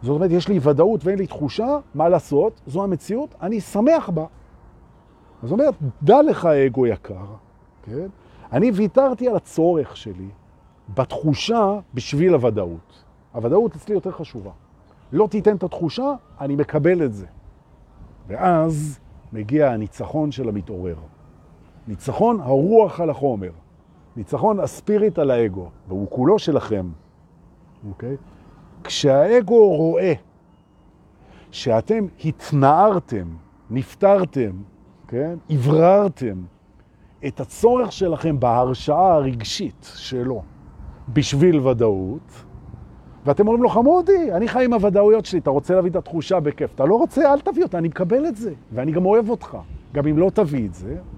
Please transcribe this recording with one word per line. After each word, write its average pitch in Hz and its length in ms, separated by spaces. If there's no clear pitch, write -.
זאת 127 120
אומרת, 175 160
יש 170 180
לי 196 140
ודאות 151 420
ואין 190 140
לי 190 80
תחושה, 220 520
מה 156 140
לעשות? 175 580
זו 170 180
המציאות, 202 580
אני 202 180
שמח 240 500
בה. 160 160
זאת 120 100
אומרת, 254 220
דע 220 200
לך, 254 240
אגו 135 400
יקר, 101 400
כן? 160 240
אני 240 180
ויתרתי 247 580
על 220 80
הצורך 165 600
שלי 95 320
בתחושה 196 840
בשביל 151 400
הוודאות. 101 680
הוודאות 151 420
אצלי 208 200
יותר 190 160
חשובה. 110 400
לא 185 140
תיתן 208 300
את 165 60
התחושה, 196 500
אני 143 160
מקבל 156 480
את 120 100
זה. 95 120
ואז 156 720
מגיע 131 380
הניצחון 107 640
של 123 160
המתעורר. 92 480
ניצחון 190 520
הרוח 160 600
על 165 100
החומר. 117 400
ניצחון 147 440
הספיריט 202 580
על 143 120
האגו, 98 380
והוא 95 220
כולו 147 280
שלכם. 113 500
אוקיי? 120 280
כשהאגו 202 840
רואה 165 440
שאתם 135 560
התנערתם, 151 1000
נפטרתם, 139 800
כן? 151 280
הבררתם 151 920
את 139 140
הצורך 226 520
שלכם 165 480
בהרשאה 127 760
הרגשית 131 800
שלו 123 480
בשביל 143 580
ודאות, 113 800
ואתם 143 220
אומרים 233 160
לו, 247 60
"חמודי, 320 640
אני 202 160
חי 254 160
עם 240 80
הוודאויות 208 540
שלי, 180 120
אתה 147 120
רוצה 143 240
להביא 175 160
את 165 60
התחושה 170 440
בכיף, 143 340
אתה 131 100
לא 170 100
רוצה, 277 380
אל 285 80
תביא 330 220
אותה, 180 160
אני 165 100
מקבל 190 380
את 285 100
זה, 208 160
ואני 131 200
גם 180 140
אוהב 214 240
אותך, - 280
גם 143 140
אם 151 120
לא 180 160
תביא 143 340
את 87 60
זה", 101 220